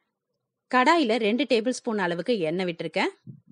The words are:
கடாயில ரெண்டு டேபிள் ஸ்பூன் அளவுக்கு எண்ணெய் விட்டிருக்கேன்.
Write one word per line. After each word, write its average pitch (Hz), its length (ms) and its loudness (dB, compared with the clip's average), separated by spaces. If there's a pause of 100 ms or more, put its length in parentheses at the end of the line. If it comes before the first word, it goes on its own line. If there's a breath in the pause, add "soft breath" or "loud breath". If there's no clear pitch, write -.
(720)
கடாயில 254 460 4
ரெண்டு 226 260 0
டேபிள் 247 320 0
ஸ்பூன் 220 240 -6
அளவுக்கு 175 400 -2
எண்ணெய் 175 280 -2
விட்டிருக்கேன். 170 420 -4 (420)